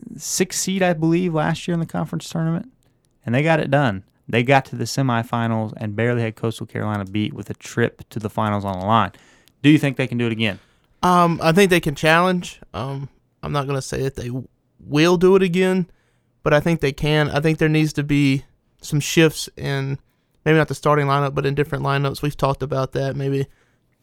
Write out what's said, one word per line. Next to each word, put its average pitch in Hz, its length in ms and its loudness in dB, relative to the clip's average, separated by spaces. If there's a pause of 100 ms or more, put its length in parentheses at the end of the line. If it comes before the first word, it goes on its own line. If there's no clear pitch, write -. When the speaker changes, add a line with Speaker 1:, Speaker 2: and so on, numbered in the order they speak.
(180)
Speaker 1:
six - 420 -4
seed, 190 220 -4
I 180 120 4
believe, 165 420 0
last 156 320 -2
year 175 80 -2
in 165 40 -2
the 165 60 -2
conference 165 420 -6
tournament, 165 440 -4 (520)
and 113 120 -2
they 143 80 2
got 160 160 2
it - 100 -4
done. 135 360 0 (200)
They 113 160 2
got 131 260 4
to 123 100 -10
the 120 80 -4
semifinals 117 920 -2
and 104 220 -8
barely 120 240 0
had 113 160 -4
Coastal 113 280 -6
Carolina 107 380 -4
beat 104 300 -4
with 104 160 -12
a - 40 -10
trip - 560 -4
to - 100 -12
the 107 100 -6
finals 104 340 -2
on 98 160 -4
the 92 60 -6
line. 107 260 4 (500)
Do 139 80 4
you 151 80 8
think 143 200 -2
they 131 100 -2
can 120 100 -6
do 120 80 0
it 117 60 0
again? 110 280 -2 (440)
Speaker 2:
Um, 175 400 2
I 165 80 4
think 190 180 6
they 175 120 4
can 151 120 -4
challenge. 175 680 0 (120)
Um, 139 360 -8 (340)
I'm 147 80 -8
not 143 160 -4
gonna 139 140 -4
say 131 220 -6
that 135 120 -4
they 120 120 -10
w-, 123 200 -8 (320)
will 165 380 4
do 185 180 6
it 185 80 4
again, 185 480 2 (500)
but 151 120 2
I 151 80 4
think 165 180 0
they 139 140 0
can. 151 380 2
I 147 100 0
think 160 160 2
there 160 100 2
needs 156 260 2
to 151 100 -2
be 143 420 2 (360)
some 147 200 -2
shifts - 560 2
in, 139 420 -6 (460)
maybe 156 120 4
not 151 120 2
the 143 60 -6
starting 147 320 0
lineup, 139 280 -2
but 143 100 -2
in 139 80 -2
different 143 300 -4
lineups. 139 380 -2
We've 147 160 -4
talked 139 260 -2
about 135 300 -4
that, 139 240 -4
maybe 139 300 -4 (540)